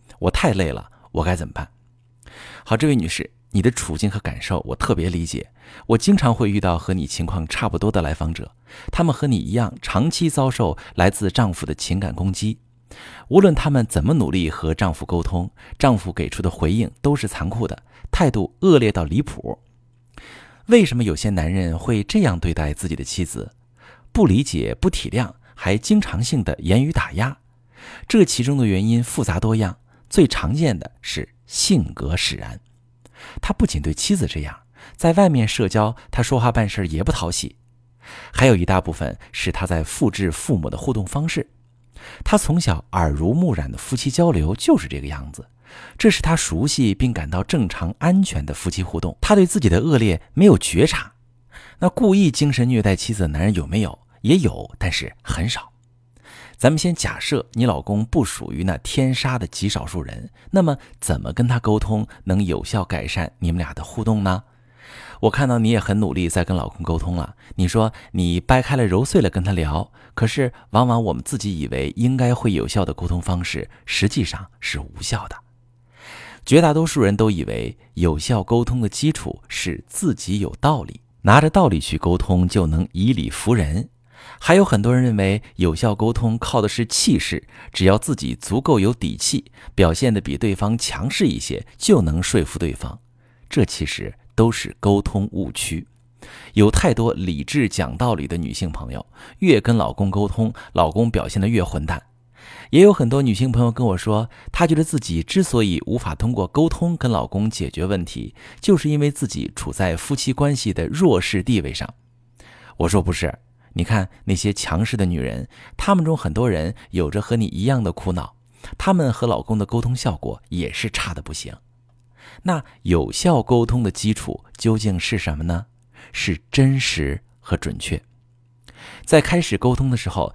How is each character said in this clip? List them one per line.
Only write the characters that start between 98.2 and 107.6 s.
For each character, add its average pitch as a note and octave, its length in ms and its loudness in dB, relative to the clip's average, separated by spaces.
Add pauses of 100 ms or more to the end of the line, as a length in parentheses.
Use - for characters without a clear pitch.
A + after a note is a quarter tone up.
的 E2+ 80 -6
女 D#2+ 180 -6
性 F2+ 180 -6
朋 B1+ 200 -10
友， - 140 -12 (340)
越 D3 220 6
跟 A#2 160 2
老 B1+ 160 0
公 G2+ 180 0
沟 G2+ 160 0
通， A2+ 260 -2 (200)
老 E2+ 180 2
公 A2+ 180 2
表 G2+ 180 -2
现 G2 140 -2
得 G2 60 2
越 A2 160 2
混 D#2 220 -4
蛋。 E2 160 -4 (680)
也 D#3+ 100 8
有 G#3 100 10
很 D3 160 2
多 C#3 140 2
女 B2 120 2
性 B2 180 0
朋 A#2+ 120 2
友 A#2 80 2
跟 A#2+ 160 0
我 F#2 100 0
说， A2 320 -2 (220)
她 E3+ 160 2
觉 D#3 80 2
得 D#3+ 80 4
自 D#3 160 -2
己 E2 240 -2
之 - 180 2
所 A#2+ 220 2
以 F2+ 220 0
无 A#2 120 -2
法 - 160 -6
通 A#2 200 -2
过 G2 140 -2
沟 D#3+ 200 2
通 E3+ 300 -2
跟 B2+ 120 0
老 E2+ 160 0
公 G#2 240 -2
解 F#2 200 -6